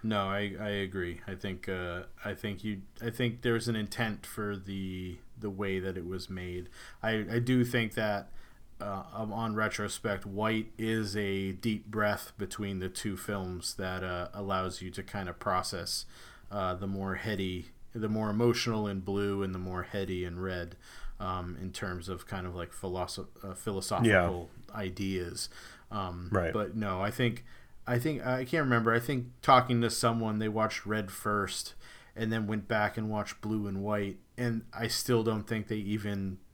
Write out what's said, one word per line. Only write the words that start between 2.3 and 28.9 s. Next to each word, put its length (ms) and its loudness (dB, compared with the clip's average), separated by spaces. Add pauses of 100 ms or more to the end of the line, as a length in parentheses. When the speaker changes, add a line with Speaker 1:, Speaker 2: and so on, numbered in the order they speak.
Speaker 1:
think 280 -6
you, 200 -4 (200)
I 80 -2
think 320 0
there's 280 2
an 80 2
intent 480 -2
for 320 -4
the, 640 -6 (200)
the 100 -4
way 300 0
that 160 -2
it 100 -6
was 240 -6
made. 380 -6 (340)
I, 300 2
I 80 4
do 240 6
think 300 2
that, 360 0 (520)
uh, 220 -4 (100)
um, 180 -4
on 240 0
retrospect, 680 0
White 520 0
is 380 0
a 380 0
deep 320 0
breath 520 0
between 420 -2
the 100 -2
two 260 -2
films 600 -4
that, 280 -2
uh, 300 -2
allows 480 0
you 100 -6
to 120 -8
kind 260 -4
of 100 -8
process, 640 0 (460)
uh, 220 0
the 140 -4
more 280 -2
heady, 520 -2 (280)
the 140 -2
more 200 2
emotional 600 4
in 100 -2
Blue 420 0
and 140 0
the 40 -4
more 240 -2
heady 420 -2
in 120 -6
Red, 380 -4 (420)
um, 440 -4
in 100 -6
terms 380 -6
of 180 -6
kind 180 -4
of, 100 -6
like, 180 -6
philosoph-, 560 -4 (120)
uh, 120 -8
philosophical 960 4 (180)
Speaker 2:
Yeah. 80 -14
Speaker 1:
ideas. 720 -2 (420)
Um, 400 -4
Speaker 2:
Right. 220 4
Speaker 1:
but 240 0
no, 260 0
I 80 2
think, 360 0 (400)
I 140 4
think, 260 0
I 200 2
can't 180 2
remember. 300 6